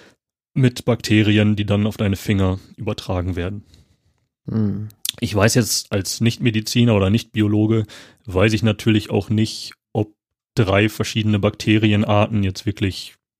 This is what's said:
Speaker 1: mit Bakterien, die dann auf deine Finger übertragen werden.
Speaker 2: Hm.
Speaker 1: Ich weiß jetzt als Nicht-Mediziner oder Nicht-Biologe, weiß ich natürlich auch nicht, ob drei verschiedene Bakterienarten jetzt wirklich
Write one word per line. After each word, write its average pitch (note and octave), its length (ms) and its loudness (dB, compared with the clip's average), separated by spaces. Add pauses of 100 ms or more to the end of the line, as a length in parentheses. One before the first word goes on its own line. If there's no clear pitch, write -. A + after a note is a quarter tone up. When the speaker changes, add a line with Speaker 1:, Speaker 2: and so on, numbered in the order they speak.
(540)
Speaker 1:
mit B2+ 300 0
Bakterien, G#2+ 720 2
die G#2 100 -4
dann G2+ 200 0
auf G#2+ 100 -6
deine G2+ 200 0
Finger F#2+ 420 0 (180)
übertragen F#2 600 -6
werden. G2 280 -8 (840)
Speaker 2:
Hm. G#2+ 400 -4 (300)
Speaker 1:
Ich - 160 -6
weiß G#2 220 4
jetzt - 360 -2
als G2 280 -6
Nicht-Mediziner A#2 760 0
oder F#2+ 140 2
Nicht-Biologe, G#2+ 760 0 (420)
weiß G2 260 2
ich A2 100 0
natürlich G#2+ 480 0
auch G#2 180 -2
nicht, - 440 -4 (200)
ob G#2+ 220 -4 (400)
drei G2+ 340 2
verschiedene G#2 520 -2
Bakterienarten G#2+ 1040 2
jetzt F#2+ 220 -6
wirklich - 500 -6 (240)